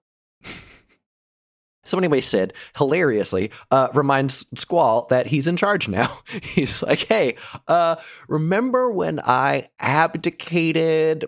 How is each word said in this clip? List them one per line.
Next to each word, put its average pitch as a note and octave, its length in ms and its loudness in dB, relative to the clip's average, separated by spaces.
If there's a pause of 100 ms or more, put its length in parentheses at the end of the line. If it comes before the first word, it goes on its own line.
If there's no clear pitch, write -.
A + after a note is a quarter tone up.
(1900)
So - 120 -4
anyway, D3 240 2
Sid, F#2+ 320 0 (240)
hilariously, B2 720 2 (220)
uh, C3 240 6
reminds C#3 500 2 (140)
Squall B2 500 0
that B2+ 160 2
he's C#3 220 0
in F3 100 0
charge G3+ 300 0
now. G#2+ 320 -2 (140)
<laughs> G#3 100 -10
He's - 400 -2
like, - 240 0
"Hey, E3+ 280 2 (320)
uh, E3 280 2 (320)
remember A#3 640 0
when E3 300 -4
I C3 480 0 (100)
abdicated D#3+ 1500 0